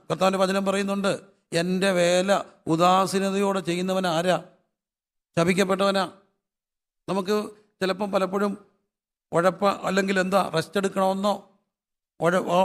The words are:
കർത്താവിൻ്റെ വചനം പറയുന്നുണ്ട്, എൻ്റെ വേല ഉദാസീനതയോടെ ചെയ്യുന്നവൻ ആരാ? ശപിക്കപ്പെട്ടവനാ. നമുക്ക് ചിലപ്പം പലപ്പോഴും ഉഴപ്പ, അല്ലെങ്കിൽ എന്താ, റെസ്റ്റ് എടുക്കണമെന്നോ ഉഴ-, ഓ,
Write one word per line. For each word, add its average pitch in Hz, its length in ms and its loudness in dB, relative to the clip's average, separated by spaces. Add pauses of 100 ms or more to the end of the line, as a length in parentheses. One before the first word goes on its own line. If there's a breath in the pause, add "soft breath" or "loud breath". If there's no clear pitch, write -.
കർത്താവിൻ്റെ 185 380 0
വചനം 196 260 0
പറയുന്നുണ്ട്, 196 480 -2 (380)
എൻ്റെ 185 400 0
വേല 180 400 2 (360)
ഉദാസീനതയോടെ 190 920 2
ചെയ്യുന്നവൻ 185 460 -2
ആരാ? 170 300 0 (1000)
ശപിക്കപ്പെട്ടവനാ. 190 680 0 (1000)
നമുക്ക് 190 280 -2 (400)
ചിലപ്പം 190 360 -4
പലപ്പോഴും 196 420 0 (760)
ഉഴപ്പ, 175 320 0 (180)
അല്ലെങ്കിൽ 190 380 0
എന്താ, 185 300 2
റെസ്റ്റ് 160 300 -4
എടുക്കണമെന്നോ 190 540 -2 (840)
ഉഴ-, 175 280 0
ഓ, 175 180 2